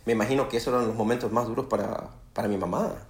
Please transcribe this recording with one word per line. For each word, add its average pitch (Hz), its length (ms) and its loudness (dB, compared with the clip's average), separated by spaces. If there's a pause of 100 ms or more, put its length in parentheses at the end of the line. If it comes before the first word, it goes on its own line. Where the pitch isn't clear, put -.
me 117 60 2
imagino 127 360 2
que 117 100 0
esos 123 140 -2
eran 123 140 4
los 110 100 0
momentos 113 360 2
más 117 160 2
duros - 180 -2
para, 104 440 -2 (240)
para 113 120 -2
mi 104 100 2
mamá. - 380 0 (160)